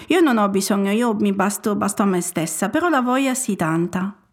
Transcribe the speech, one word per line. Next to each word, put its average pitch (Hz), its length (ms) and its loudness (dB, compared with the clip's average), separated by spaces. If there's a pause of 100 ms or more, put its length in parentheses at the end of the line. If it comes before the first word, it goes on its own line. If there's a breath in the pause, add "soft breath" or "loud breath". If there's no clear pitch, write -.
io 330 120 2
non 269 180 4
ho 208 120 2
bisogno, 196 420 0
io 226 240 0
mi 208 180 0
basto, 202 420 0
basto 208 280 -2
a - 20 2
me 190 160 2
stessa, 170 480 -4
però 330 200 0
la 285 120 2
voglia 254 320 0
sì, 226 220 -2
tanta. 175 580 -2 (200)